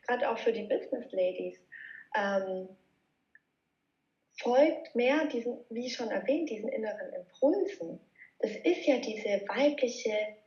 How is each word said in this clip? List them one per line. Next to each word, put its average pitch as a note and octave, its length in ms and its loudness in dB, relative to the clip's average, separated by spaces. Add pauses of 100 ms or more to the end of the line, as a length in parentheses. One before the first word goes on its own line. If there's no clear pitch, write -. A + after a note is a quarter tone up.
gerade A#3+ 240 0
auch A#3 80 -2
für A#3 140 2
die G3+ 120 -4
Business - 480 -2
Ladies, F3+ 460 -2 (580)
ähm, F#3+ 520 0 (1700)
folgt C4+ 560 4
mehr C#4+ 300 4
diesen, A#3+ 320 -4 (120)
wie A#3+ 200 -6
schon A3+ 200 -6
erwähnt, C4 400 0
diesen G3+ 180 -6
inneren G#3+ 440 -6
Impulsen. - 880 0 (400)
Das G#3+ 160 0
ist - 300 2
ja C4 120 6
diese G#3 500 -2
weibliche A#3+ 680 2 (300)